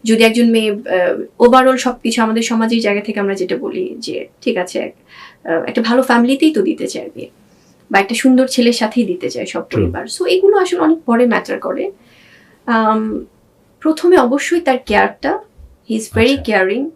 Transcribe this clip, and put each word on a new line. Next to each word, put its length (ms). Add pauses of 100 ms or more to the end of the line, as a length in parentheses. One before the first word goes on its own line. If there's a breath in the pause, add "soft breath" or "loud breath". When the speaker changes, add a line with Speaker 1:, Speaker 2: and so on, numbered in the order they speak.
Speaker 1:
যদি 200
একজন 260
মেয়ে, 220
আহ, 720
overall 340
সবকিছু 440
আমাদের 200
সমাজের 400
জায়গা 200
থেকে 180
আমরা 160
যেটা 220
বলি 420
যে, 280 (140)
ঠিক 160
আছে, 220
এক-, 680
আহ, 140
একটা 180
ভালো 200
ফ্যামিলিতেই 520
তো 80
দিতে 260
চায় 280
বিয়ে, 140 (600 soft breath)
বা 80
একটা 160
সুন্দর 320
ছেলের 260
সাথেই 300
দিতে 260
চায় 160
সব 240
Speaker 2:
True। 140
Speaker 1:
পরিবার। 220
So, 200
এগুলো 320
আসলে 220
অনেক 180
পরে 280
ম্যাটার 340
করে। 320 (760 soft breath)
আম, 600 (540)
প্রথমে 380
অবশ্যই 440
তার 240
কেয়ারটা, 540 (500)
he 80
is 200
very 220
Speaker 2:
আচ্ছা। 120
Speaker 1:
caring। 440